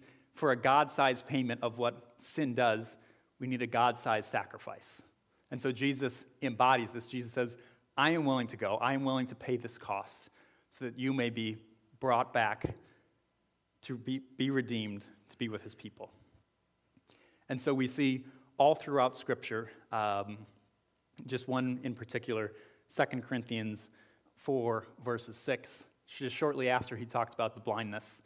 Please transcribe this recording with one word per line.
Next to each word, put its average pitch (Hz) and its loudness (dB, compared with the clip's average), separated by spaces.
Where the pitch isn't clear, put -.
for 147 2
a 127 4
God-sized 135 4
payment 127 0
of 113 0
what - -2
sin 135 -2
does, 113 2
we 127 -6
need 127 -4
a 120 -2
God-sized 117 2
sacrifice. - -8
And 127 -6
so 135 2
Jesus 131 -2
embodies 127 4
this. 117 -8
Jesus 120 -6
says, 123 -2
"I 143 4
am 165 2
willing 131 2
to - -10
go. 104 0
I 120 0
am 135 -2
willing 131 0
to 123 -14
pay 127 -2
this 117 -12
cost - -8
so - -10
that 120 -8
you 131 0
may 123 2
be 110 -2
brought 127 2
back 110 2
to 131 -8
be, 131 -6
be 131 2
redeemed, 113 -2
to - -20
be 120 -2
with 107 -6
his 107 -14
people." - -14
And 131 -4
so 143 2
we 131 4
see 131 2
all 143 8
throughout 135 2
Scripture, 113 -4
um, 104 -2
just 127 -4
one 127 0
in 127 -4
particular, 113 -4
Second 139 0
Corinthians 113 -6
four, 117 0
verses 117 -4
six. - -4
Just 123 -6
shortly 139 2
after 123 2
he 113 -8
talks 117 -2
about 113 -2
the - -16
blindness, 107 -6